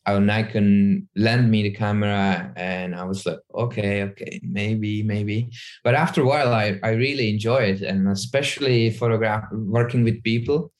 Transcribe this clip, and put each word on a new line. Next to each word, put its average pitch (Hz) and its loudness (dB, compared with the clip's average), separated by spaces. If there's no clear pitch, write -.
Uh, 101 2
Nikon 101 2
lent 113 4
me 107 4
the 101 0
camera, 101 0
and 92 -4
I 90 -8
was 95 -6
like, 80 -4
"Okay, 104 -2
okay, - -10
maybe, 107 -2
maybe." 107 -2
But 120 4
after 165 2
a 131 4
while, 135 2
I, 104 0
I 113 0
really 123 0
enjoy 113 0
it, 98 -4
and 98 0
especially 120 0
photograph, 110 0
working 117 0
with 113 0
people. 120 -2